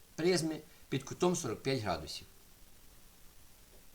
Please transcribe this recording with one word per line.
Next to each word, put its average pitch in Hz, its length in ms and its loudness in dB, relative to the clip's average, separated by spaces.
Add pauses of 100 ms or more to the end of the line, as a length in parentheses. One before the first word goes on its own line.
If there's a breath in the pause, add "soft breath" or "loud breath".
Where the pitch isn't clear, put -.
(140)
призми 156 460 2 (280 loud breath)
під 135 140 0
кутом 180 340 4
сорок 110 260 -4
п'ять 135 180 2
градусів. 82 460 -4 (1700)